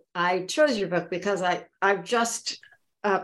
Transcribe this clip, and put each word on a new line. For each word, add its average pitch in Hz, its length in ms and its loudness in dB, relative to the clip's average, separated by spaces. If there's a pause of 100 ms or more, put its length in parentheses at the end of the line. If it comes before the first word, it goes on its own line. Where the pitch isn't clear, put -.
(140)
I 180 280 2
chose 285 360 2
your 190 120 -2
book 170 200 -2
because 180 320 -2
I, 180 240 -2 (160)
I've 190 220 2
just, - 560 -2 (460)
uh, 196 180 2